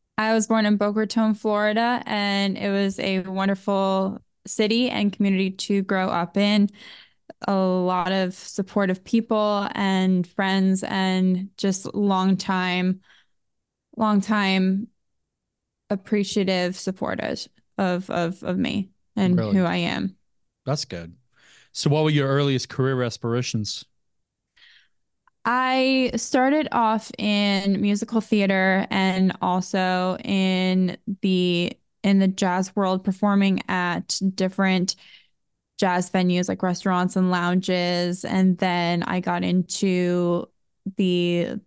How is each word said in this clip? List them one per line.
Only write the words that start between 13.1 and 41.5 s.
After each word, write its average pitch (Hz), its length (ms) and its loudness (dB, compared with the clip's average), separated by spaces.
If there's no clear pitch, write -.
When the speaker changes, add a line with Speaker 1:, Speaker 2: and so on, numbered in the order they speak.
Speaker 1:
long 214 240 2
time 190 680 0
appreciative 190 880 -2
supporters - 720 -6
of, 185 340 -2
of, 175 320 -4
of 185 160 -4
me 196 320 -4
and 185 200 2
Speaker 2:
Really? 180 220 2
Speaker 1:
who 185 60 4
I 175 140 0
am. 180 380 -4
Speaker 2:
That's 143 180 -2
good. 85 300 -12
So - 180 -2
what 151 140 4
were 156 80 4
your 143 160 2
earliest 139 420 0
career 131 320 -2
aspirations? 117 840 -4
Speaker 1:
I 262 720 2
started 269 580 2
off 220 440 0
in 202 640 0
musical 208 400 0
theater 190 720 2
and 190 500 2
also 185 760 0
in 185 800 0
the, 180 540 0
in 196 160 4
the 190 80 4
jazz 190 480 0
world, 190 280 0
performing 196 640 2
at 180 520 -4
different 185 600 0
jazz 180 320 0
venues 180 380 0
like 185 120 -4
restaurants 180 540 0
and 185 160 2
lounges. 180 920 0
And 185 340 2
then 175 440 0
I 180 180 -2
got 175 220 -2
into 180 1040 0
the, 175 680 0